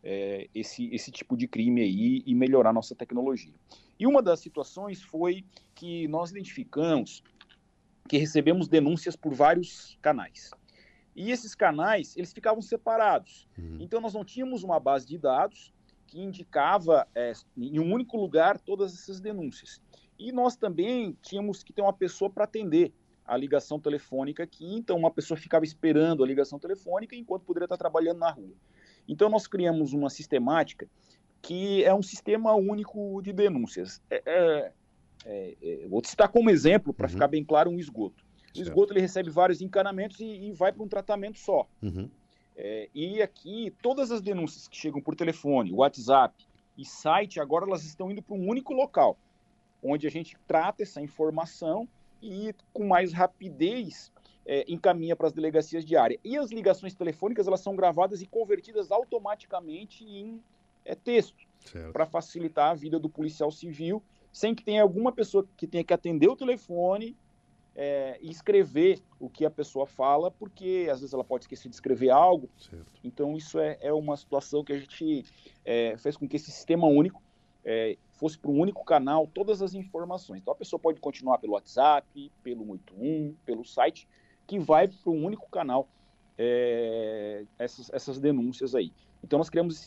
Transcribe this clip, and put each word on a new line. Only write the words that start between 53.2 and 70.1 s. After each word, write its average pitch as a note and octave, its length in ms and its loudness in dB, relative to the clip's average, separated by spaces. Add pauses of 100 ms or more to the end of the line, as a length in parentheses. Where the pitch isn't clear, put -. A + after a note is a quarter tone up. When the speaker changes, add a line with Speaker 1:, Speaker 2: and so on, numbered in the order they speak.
Speaker 1:
é, C#3 240 -2
encaminha E3+ 480 2
pras D#3+ 160 0
delegacias D#3 520 -2
de D#3 120 2
área. A#2+ 260 4
E A#3+ 140 -6
as C4 160 -4
ligações F#3+ 420 0
telefônicas, F#3+ 540 -2
elas F#3 120 2
são G3 140 -8
gravadas F#3 460 2
e F#3+ 60 -14
convertidas G#3 640 -4
automaticamente G3+ 1120 -6
em, G#3+ 360 -14 (440)
é, - 100 -8
texto, - 480 0 (220)
Speaker 2:
Certo. D#2+ 280 -14
Speaker 1:
pra D#3+ 120 2
facilitar D#3+ 680 0
a E3+ 40 0
vida D#3 240 -4
do D#3 100 -4
policial D#3 420 -4
civil, E3 520 -8 (280)
sem A3+ 240 -2
que - 80 -12
tenha G#3+ 200 4
alguma G#3 280 4
pessoa G3+ 360 0 (100)
que E3 100 -8
tenha E3+ 160 -4
que F3 120 2
atender E3+ 340 4
o C4 80 2
telefone, G#3 800 -2 (580)
é, C#3 460 -4
e D#3+ 100 -14
escrever F3 720 4 (180)
o C3 120 -12
que D#3 160 -2
a D3+ 40 2
pessoa C#3 360 -6
fala, C#3+ 440 0